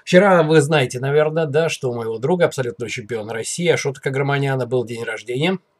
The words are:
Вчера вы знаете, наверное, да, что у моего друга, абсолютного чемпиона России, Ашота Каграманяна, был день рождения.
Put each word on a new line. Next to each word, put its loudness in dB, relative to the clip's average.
Вчера 6
вы 6
знаете, 0
наверное, 0
да, 0
что -4
у -4
моего -4
друга, 0
абсолютного -4
чемпиона -8
России, -6
Ашота 0
Каграманяна, -2
был -2
день -10
рождения. -4